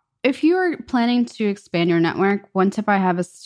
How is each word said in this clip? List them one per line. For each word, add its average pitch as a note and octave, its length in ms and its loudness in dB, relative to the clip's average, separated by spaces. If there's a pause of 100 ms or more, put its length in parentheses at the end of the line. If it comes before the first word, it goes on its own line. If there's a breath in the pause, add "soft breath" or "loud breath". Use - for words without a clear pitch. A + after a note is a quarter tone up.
(240)
if C4+ 200 -2
you're F4 400 2
planning A#3+ 420 0
to A3+ 200 -6
expand F3+ 440 -2
your E3+ 100 2
network, G3 540 0
one F#3+ 160 2
tip G#3 180 -4
I G3+ 100 2
have F3+ 220 0
is - 260 -8